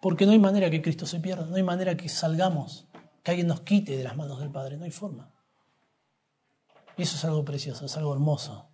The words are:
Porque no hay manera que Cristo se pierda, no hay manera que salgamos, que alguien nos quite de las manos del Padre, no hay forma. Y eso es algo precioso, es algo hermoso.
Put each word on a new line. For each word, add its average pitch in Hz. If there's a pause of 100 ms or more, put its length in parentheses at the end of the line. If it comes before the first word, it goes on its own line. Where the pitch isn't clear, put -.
Porque 190
no 202
hay 220
manera 196
que 160
Cristo 165
se 170
pierda, 180
no 170
hay 190
manera 180
que 175
salgamos, 165 (340)
que 170
alguien 175
nos 151
quite 196
de 131
las 120
manos 143
del 143
Padre, 135
no 165
hay 170
forma. 175 (1700)
Y 180
eso 160
es 147
algo 156
precioso, 143
es 139
algo 151
hermoso. 139